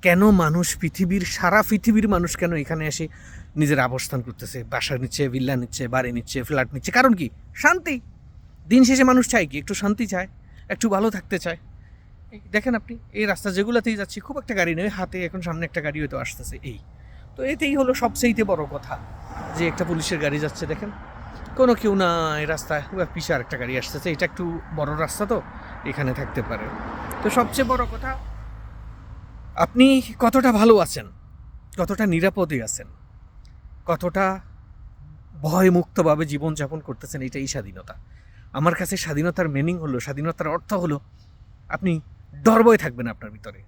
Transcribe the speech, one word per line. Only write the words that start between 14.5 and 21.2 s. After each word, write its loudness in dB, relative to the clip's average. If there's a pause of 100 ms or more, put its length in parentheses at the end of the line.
গাড়ি 2
নেই, -2
হাতে -6
এখন -6
সামনে -4
একটা -6
গাড়ি -6
হয়তো -4
আসতেছে, -10
এই। -12 (560)
তো -6
এতেই -2
হলো 4
সবচেয়েতে 2
বড় 0
কথা -10 (600)
যে 0
একটা -2
পুলিশের -2
গাড়ি 0
যাচ্ছে, -4
দেখেন -6 (640)